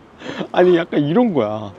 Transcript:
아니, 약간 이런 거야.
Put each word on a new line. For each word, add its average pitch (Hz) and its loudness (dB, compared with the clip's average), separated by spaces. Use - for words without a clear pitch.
아니, 180 4
약간 170 -2
이런 190 2
거야. 107 -4